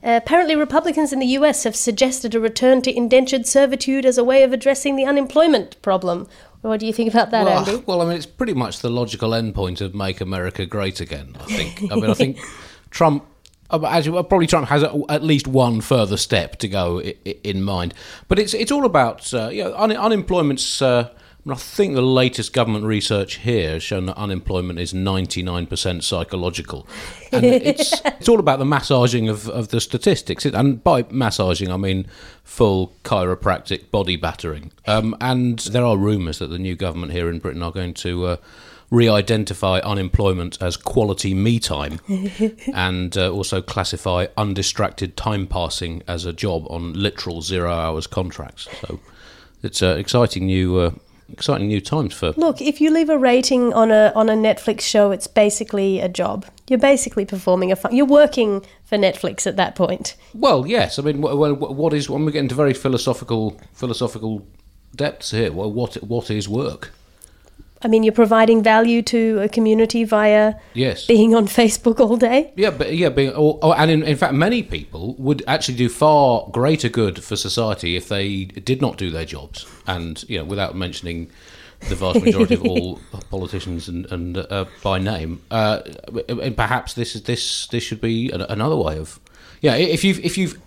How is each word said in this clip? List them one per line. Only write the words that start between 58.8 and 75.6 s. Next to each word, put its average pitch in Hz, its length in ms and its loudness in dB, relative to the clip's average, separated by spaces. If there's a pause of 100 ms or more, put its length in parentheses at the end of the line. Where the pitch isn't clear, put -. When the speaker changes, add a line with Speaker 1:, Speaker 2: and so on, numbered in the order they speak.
Speaker 1:
for 214 120 -2
Netflix - 500 0
at 196 100 -4
that 185 180 -2
point. - 400 -2 (180)
Speaker 2:
Well, 202 340 4
yes. 202 320 0
I - 20 -4
mean, 143 200 0
wh-, 147 100 0
wh-, 143 260 2
wh-, 135 180 -6
what 151 180 0
is, 143 160 -2
when 143 160 -2
we 156 60 0
get 151 80 -2
into 127 160 -2
very 139 180 2
philosophical, 117 840 -2 (140)
philosophical 110 720 -6 (500)
depths - 360 -6
here, 107 200 0
wh-, 101 220 -6
what, 120 300 -4
what 117 280 -6
is 104 160 -4
work? - 440 -6 (920)
Speaker 1:
I 247 60 -2
mean, 220 140 6
you're 220 120 4
providing 226 500 6
value 226 400 6
to 226 400 2
a 208 60 0
community 220 560 2
via 214 500 4 (180)
Speaker 2:
Yes. 120 320 -2
Speaker 1:
being 226 300 8
on 220 100 6
Facebook 226 540 2
all 233 180 4
day. 254 380 2
Speaker 2:
Yeah, 196 160 2
but, 139 240 -2
yeah, 170 140 4
being, 135 260 2
or, 151 260 4
or, 160 160 4
and 160 140 4
in, 156 100 4
in 147 160 0
fact, 139 160 0
many 196 300 2
people 87 560 -10
would 135 260 0
actually 135 320 -2